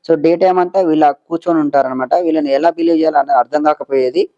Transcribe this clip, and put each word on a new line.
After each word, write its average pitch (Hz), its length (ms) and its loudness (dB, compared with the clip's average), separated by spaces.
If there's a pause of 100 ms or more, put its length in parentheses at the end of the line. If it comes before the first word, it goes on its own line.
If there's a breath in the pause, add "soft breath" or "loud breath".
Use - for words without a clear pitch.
So, 165 60 2
డే 160 200 0
టైమ్ 185 240 2
అంతా 180 200 -2
వీళ్ళ 156 320 2
కూర్చొని 165 480 -4
ఉంటారనమాట. 131 560 -2
వీళ్ళని 160 360 -2
ఎలా 147 180 2
బిలీవ్ 170 280 0
చేయాలో 143 400 0
అర్థం 151 260 -2
కాకపోయేది. 139 760 -2